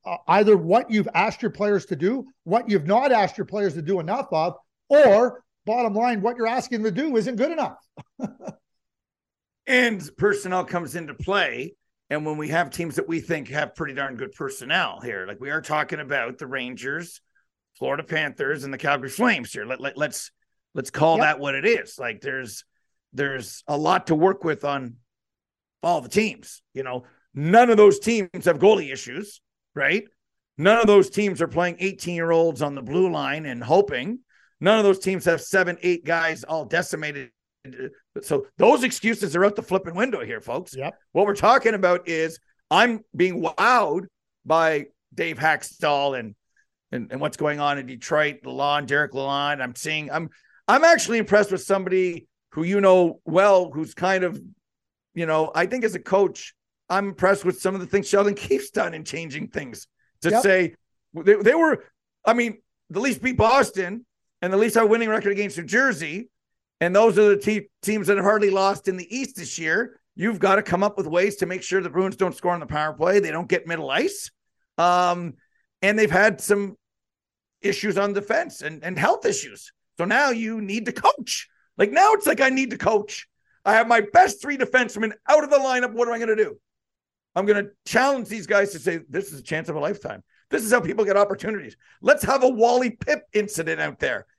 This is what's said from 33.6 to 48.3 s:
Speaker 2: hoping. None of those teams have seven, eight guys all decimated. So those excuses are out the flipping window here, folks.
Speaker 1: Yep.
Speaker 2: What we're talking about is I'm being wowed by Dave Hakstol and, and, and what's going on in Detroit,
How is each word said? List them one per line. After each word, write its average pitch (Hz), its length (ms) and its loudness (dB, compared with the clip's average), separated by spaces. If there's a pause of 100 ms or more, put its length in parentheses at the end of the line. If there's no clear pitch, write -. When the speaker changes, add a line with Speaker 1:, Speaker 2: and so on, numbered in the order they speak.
Speaker 2:
hoping. 170 560 0 (400)
None 202 180 4
of 214 60 2
those 196 140 4
teams 190 260 -4
have 165 160 2
seven, 175 420 0
eight 175 220 -2
guys 160 400 -2
all 156 200 -6
decimated. 147 680 -6 (920)
So - 240 -4 (120)
those 247 260 6
excuses 208 500 -4
are 180 100 4
out 202 120 2
the - 60 -6
flipping 180 320 -4
window 196 300 -4
here, 110 160 -10
folks. 120 360 -10
Speaker 1:
Yep. 139 180 -8 (180)
Speaker 2:
What 185 140 4
we're 202 80 -2
talking 226 400 4
about 180 340 0
is 160 300 -4 (320)
I'm 220 300 4 (160)
being 170 260 0
wowed 196 640 0 (380)
by 160 420 0 (280)
Dave 165 240 -6
Hakstol 143 800 0
and, 113 160 -12 (580)
and, 123 180 -10
and 131 100 -10
what's 147 180 -6
going 147 220 -4
on 143 180 -2
in 131 80 -12
Detroit, 147 580 -4